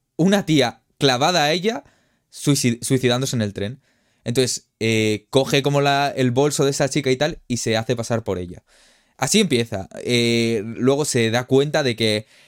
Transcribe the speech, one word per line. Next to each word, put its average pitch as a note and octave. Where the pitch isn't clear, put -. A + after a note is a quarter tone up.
una F#3+
tía B2+
clavada D3
a D3+
ella A3
suicid-, C#3
suicidándose B2+
en A2+
el G2+
tren. G2+
Entonces, B2
eh, A2
coge C3
como C#3+
la, C#3
el B2+
bolso C#3+
de C#3
esa C#3
chica C3+
y C3
tal D3+
y A#2
se A2
hace A2+
pasar A2+
por F#2+
ella. F2+
Así F#3+
empieza. A#2
Eh, A#2
luego C#3
se A2+
da A#2+
cuenta C#3+
de A#2+
que G#2+